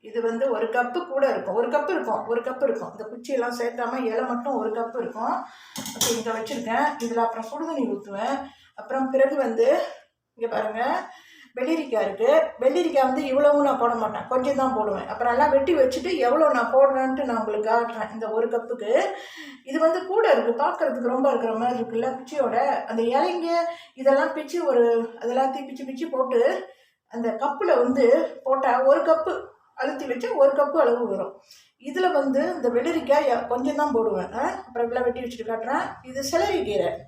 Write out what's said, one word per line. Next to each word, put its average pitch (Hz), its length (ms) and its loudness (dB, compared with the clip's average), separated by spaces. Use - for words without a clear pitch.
இது 220 180 -6
வந்து 233 300 -2
ஒரு 220 140 0
கப்பு 247 420 0
கூட 269 220 0
இருக்கும், 190 260 -2
ஒரு 240 140 2
கப்பு 349 220 0
இருக்கும், 240 360 -2
ஒரு 233 140 0
கப்பு 254 220 -4
இருக்கும். - 280 -2
இந்த 214 140 -12
குச்சியெல்லாம் 240 520 -4
சேர்த்தாம 240 460 -4
இலை 226 200 -2
மட்டும் 247 340 -2
ஒரு 220 140 -2
கப்பு 233 300 -4
இருக்கும். - 340 -4
ஓகே, - 220 -2
இங்க 220 160 -4
வச்சிருக்கேன். 233 540 -2
இதுல 233 240 -2
அப்புறம் 226 260 -4
சுடுதண்ணி 302 380 -4
ஊத்துவேன். 202 480 -6
அப்புறம் 262 340 -4
பிறகு 269 260 2
வந்து 233 320 2
இங்க 233 100 -4
பாருங்க, 220 360 -4
வெள்ளரிக்காய் 254 500 0
இருக்கு. 202 240 0
வெள்ளரிக்காய் 285 480 4
வந்து 254 180 0
இவ்வளவும் 285 420 4
நான் 240 140 2
போட 233 140 2
மாட்டேன், 214 320 -4
கொஞ்சம் 262 340 0
தான் 254 140 0
போடுவேன். 208 320 -2
அப்புறம் 240 260 -2
எல்லாம் 294 220 4
வெட்டி 277 200 4
வச்சுட்டு 262 420 2
எவ்வளோ 277 340 4
நான் 233 220 0
போடுறேன்ட்டு 262 540 4
நான் 226 140 -2
உங்களுக்கு 214 300 -2
காட்டுறேன். 233 420 -2
இந்த 220 160 -8
ஒரு 226 200 0
கப்புக்கு 220 440 -4
இது 277 160 -6
வந்து 330 260 4
கூட 403 260 2
இருக்கு, 233 240 2
பார்க்கறதுக்கு 262 580 -2
ரொம்ப 269 160 2
இருக்கிற 226 260 0
மாதிரி 233 240 -2
இருக்குல்ல 226 340 -2
குச்சியோட. 262 440 -2
அந்த 226 180 -2
இலைங்க 330 460 0
இதெல்லாம் 269 400 2
பிச்சு 311 320 -6
ஒரு, 240 200 6
அதெல்லாத்தையும் 269 500 -2
பிச்சு 262 200 -12
பிச்சு 269 200 -6
போட்டு 254 320 2
அந்த 233 220 -4
கப்புல 285 420 0
வந்து 247 300 4
போட்டா 262 280 2
ஒரு 285 200 6
கப்பு 320 300 2
அழுத்தி 277 280 -4
வச்சு 240 300 -4
ஒரு 277 160 6
கப்பு - 280 0
அளவு 240 280 4
வரும். - 260 -4
இதுல 359 300 0
வந்து 277 280 2
இந்த 269 160 -2
வெள்ளரிக்காய் 277 580 2
ய-, 240 200 0
கொஞ்சம் 254 280 -2
தான் 294 160 0
போடுவேன். 208 420 0
ஆ, 240 100 -4
அப்புறம் - 280 -4
இப்படிலாம் 247 200 -2
வெட்டி 240 160 -2
வச்சுட்டு 226 280 -10
காட்டுறேன். 240 340 -4
இது 254 200 -10
சிலரி 370 400 0
கீரை 196 240 0